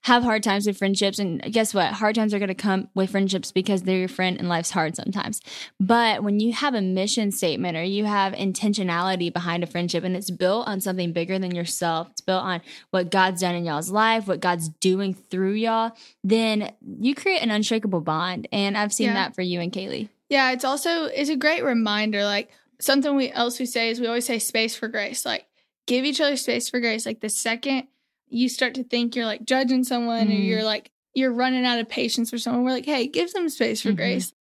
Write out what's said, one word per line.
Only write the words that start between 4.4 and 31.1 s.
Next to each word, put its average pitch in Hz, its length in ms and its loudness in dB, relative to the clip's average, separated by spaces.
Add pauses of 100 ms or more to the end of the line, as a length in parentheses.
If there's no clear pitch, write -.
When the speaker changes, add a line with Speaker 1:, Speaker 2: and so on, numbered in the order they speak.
Speaker 1:
life's 170 220 0
hard 160 260 0
sometimes. 202 420 -4 (400)
But 220 460 4
when 208 160 2
you 233 100 2
have 269 240 0
a 208 60 2
mission 196 500 0
statement 175 460 -2
or 165 60 -2
you 196 200 -2
have 202 300 0
intentionality 185 1000 0
behind 170 320 -2
a 170 40 -6
friendship 175 360 -2
and 185 140 -2
it's 196 120 -8
built 190 380 0
on 196 140 -4
something 180 320 -2
bigger 180 260 -2
than 180 160 -4
yourself, 170 560 -2
it's - 100 -12
built 185 220 0
on 180 160 -2 (320)
what 180 180 0
God's 185 300 4
done 180 160 0
in 175 80 -2
y'all's 165 280 -2
life, 220 360 2
what 175 140 -2
God's 170 260 0
doing 190 460 0
through 190 400 -2
y'all, 226 400 0 (280)
then 220 520 2 (260)
you 262 160 2
create 381 280 0
an 233 60 2
unshakable 208 520 0
bond. 170 500 -4
And 202 260 0
I've 208 140 0
seen 208 160 0
Speaker 2:
Yeah. 202 60 2
Speaker 1:
that 196 220 0
for 185 60 -4
you 175 200 -2
and 175 100 -2
Kaylee. 202 380 -6 (200)
Speaker 2:
Yeah, 269 220 4
it's 254 140 -2
also, 311 400 0
it's 285 240 -2
a 311 80 0
great 302 260 2
reminder. 214 640 2
Like, 202 240 -2 (300)
something 277 360 4
we, 262 160 0
else 240 280 -2
we 262 60 -2
say 233 260 0
is 240 100 -4
we 233 60 0
always 240 180 0
say 233 140 -2
space 226 360 -2
for 226 140 -6
grace. 220 360 -6
Like, - 200 -4 (420)
give 254 160 2
each 285 160 0
other 285 160 2
space 240 340 -2
for 247 120 -2
grace. 226 240 -2
Like, 220 160 -8
the 220 80 -4
second 247 580 -2 (400)
you 240 220 0
start 247 240 -2
to 262 100 -6
think 240 320 -2
you're, 240 120 -2
like, 220 180 -6
judging 262 400 2
someone 233 420 0
or 202 40 4
Speaker 1:
Mm. 196 160 2
Speaker 2:
you're, 220 180 2
like, 214 260 -2 (220)